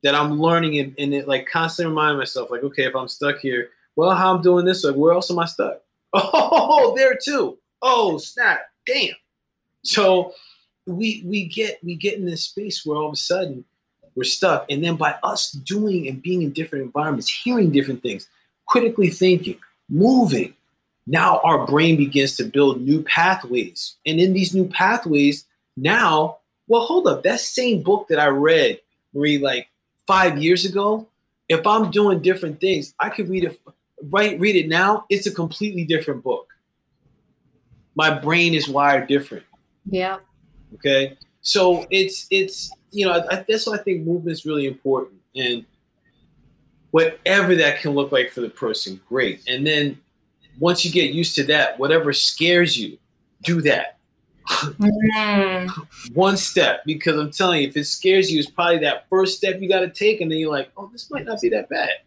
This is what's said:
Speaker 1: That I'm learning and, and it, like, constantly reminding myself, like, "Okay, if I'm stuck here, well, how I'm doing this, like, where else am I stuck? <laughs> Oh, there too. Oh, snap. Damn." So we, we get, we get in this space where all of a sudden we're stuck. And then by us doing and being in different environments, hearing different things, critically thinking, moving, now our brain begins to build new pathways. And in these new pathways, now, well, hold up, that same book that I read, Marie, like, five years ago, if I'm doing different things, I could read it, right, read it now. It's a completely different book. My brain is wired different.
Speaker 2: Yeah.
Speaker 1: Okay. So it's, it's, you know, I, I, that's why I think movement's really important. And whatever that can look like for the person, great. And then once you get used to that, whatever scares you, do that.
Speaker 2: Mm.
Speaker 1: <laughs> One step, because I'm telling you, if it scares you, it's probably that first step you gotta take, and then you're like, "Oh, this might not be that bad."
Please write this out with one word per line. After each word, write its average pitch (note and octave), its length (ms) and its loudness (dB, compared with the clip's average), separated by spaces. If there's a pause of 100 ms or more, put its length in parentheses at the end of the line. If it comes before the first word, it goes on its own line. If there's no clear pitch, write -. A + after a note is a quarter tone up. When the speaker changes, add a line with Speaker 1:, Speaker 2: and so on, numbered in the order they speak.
Speaker 1:
That C#3+ 140 2
I'm D3 240 0
learning E3 400 2
and, C3+ 180 -8
and C#3+ 160 -2
it, C#3 140 -4
like, C3 180 -2
constantly E3 440 -4
reminding D3+ 280 0
myself, B2 320 -6
like, B2 140 -6
"Okay, C#3 200 -4
if C3 120 -4
I'm C3 120 -6
stuck C#3+ 300 -4
here, B2 320 -4 (260)
well, E3+ 160 4
how F#3 220 2
I'm F3 80 -2
doing F3+ 220 4
this, F#3 180 0
like, C#3 140 0
where D#3 160 4
else F3+ 180 0
am F3 80 -2
I E3+ 80 0
stuck? - 340 -6 (160)
<laughs> - 180 -12
Oh, D#4 840 4
there C4 260 4
too. B3 340 -4 (260)
Oh, A3+ 360 2
snap. A3 440 -2 (240)
Damn." B3+ 280 -2 (720)
So F#3 480 2 (540)
we, G#3+ 400 -6
we G3 180 -4
get, G3+ 400 -6
we F3 100 -8
get G3 240 -4
in F#3+ 80 -6
this D#3+ 180 -6
space - 400 -10
where D3+ 140 -4
all D3+ 100 -4
of D3+ 40 -8
a D3 40 -8
sudden C#3+ 480 -4 (500)
we're B2+ 100 -4
stuck. D#3+ 460 0
And C#3+ 120 -2
then E3+ 140 -2
by D3 260 -2
us - 300 -4
doing F#3 560 -4
and C3 140 -10
being F3+ 200 -2
in C#3+ 100 -2
different D#3 320 -6
environments, D3 440 -4
hearing A3+ 420 0
different C#3 320 0
things, G2+ 240 -8 (400)
critically A3+ 440 2
thinking, F3+ 480 2 (300)
moving, G3+ 680 4 (520)
now E3 380 2
our D3+ 220 2
brain D#3 300 4
begins C#3 400 2
to B2 80 -4
build C3+ 360 2
new D3 240 2
pathways. - 920 -2 (100)
And D#3 140 0
in F#3+ 120 4
these F#3 220 0
new F#3 140 2
pathways, D#3 760 0 (320)
now, D#3+ 640 2 (300)
well, A3+ 140 4
hold E4+ 240 0
up, - 160 0
that A#3 180 0
same A#3+ 420 0
book F#3 260 0
that D#3+ 100 2
I D3+ 100 4
read, C#3+ 520 2 (340)
Marie, D3 240 0
like, B2+ 300 -2 (380)
five F3+ 360 2
years F3 220 2
ago, G3+ 420 -2 (420)
if E3 180 0
I'm G#3+ 260 2
doing G3+ 280 2
different F3 400 -2
things, F3+ 400 -2
I G#3 100 -4
could F#3+ 180 -6
read F#3 160 -2
it, E3 160 -8 (500)
right, F#3+ 300 0
read G3+ 160 2
it D#3+ 120 0
now. G3 400 2
It's G3+ 180 -2
a G3+ 40 -2
completely F3+ 540 -6
different D3+ 400 -4
book. A#2+ 240 -6 (1500)
My D#3 240 2
brain E3+ 360 0
is D3 140 -2
wired C#3 400 2
different. C#3 360 -2 (420)
Speaker 2:
Yeah. F#3+ 320 -4 (560)
Speaker 1:
Okay. C3+ 420 0 (260)
So F3+ 480 2
it's, F#3+ 400 0
it's, F#3+ 400 -2 (220)
you G3+ 140 0
know, F3 60 2
I, E3+ 260 0
I, F#3+ 100 -12
that's A3 180 0
why G#3+ 80 -4
I G#3 40 -6
think F3 280 -4
movement's E3 400 -4
really D3 200 -2
important. C3 540 -4 (160)
And A#2+ 280 -4 (1300)
whatever F3 640 2
that D3 240 2
can D3 120 -4
look C#3 200 -2
like B2+ 180 0
for B2+ 100 -10
the A2+ 80 -4
person, G2 600 -8
great. A#2 400 -4
And C3 180 -4
then D3 320 0 (600)
once F3 260 2
you F3 80 -4
get D#3+ 200 2
used E3 240 -2
to C#3+ 80 0
that, C#3+ 340 0
whatever D3 340 2
scares F3 640 2
you, D#3 200 -10 (440)
do E3+ 200 0
that. B2 340 0 (520)
Speaker 2:
Mm. G#3 1200 0 (260)
Speaker 1:
<laughs> - 180 -16
One F#3+ 220 4
step, - 480 0
because D#3 340 -2
I'm D3+ 120 -4
telling F3 320 0
you, C3+ 60 -2
if - 80 -8
it D3 80 -2
scares F#3 460 2
you, D#3 100 0
it's C#3+ 100 -6
probably E3+ 280 0
that D3 300 -2
first F#3+ 280 0
step F#3+ 240 -4
you F#3+ 80 -8
gotta F#3 200 0
take, G#3 320 0
and D#3+ 100 -4
then D#3+ 80 -2
you're D#3 120 -2
like, C#3 260 -6
"Oh, G3 160 -18
this - 180 -18
might C#4+ 140 -8
not A3+ 160 -8
be - 100 0
that G#3+ 180 -2
bad." - 220 -4 (160)